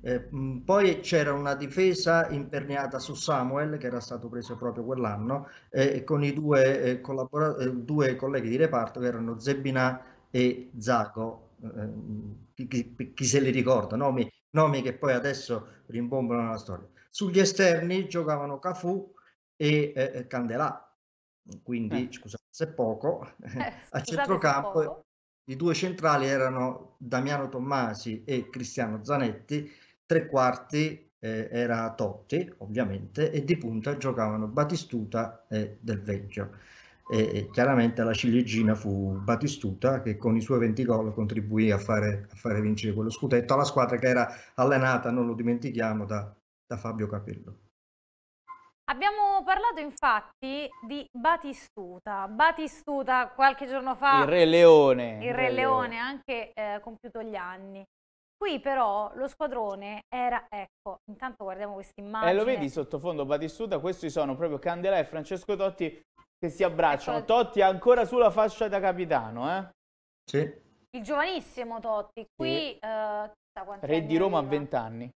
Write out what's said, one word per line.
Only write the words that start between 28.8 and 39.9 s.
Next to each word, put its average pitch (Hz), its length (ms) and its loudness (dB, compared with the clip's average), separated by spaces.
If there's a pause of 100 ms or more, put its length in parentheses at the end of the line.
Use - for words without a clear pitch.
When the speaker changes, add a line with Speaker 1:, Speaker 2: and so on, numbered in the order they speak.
Speaker 1:
Zanetti, 143 640 -4 (360)
tre 165 200 2
quarti, 147 840 0 (120)
eh, 110 320 -4
era 117 420 0
Totti, 117 640 -4
ovviamente, 104 720 -4
e 147 140 -2
di 156 120 2
punta 117 400 -4
giocavano 110 520 -2
Batistuta 117 1000 -4
e 107 320 -4
Del 107 220 -6
Vecchio. 101 560 -8 (500)
E, 113 100 0 (200)
e 101 120 -6
chiaramente 123 520 4
la 113 100 2
ciliegina 110 600 2
fu 98 460 -2
Batistuta, 117 840 -2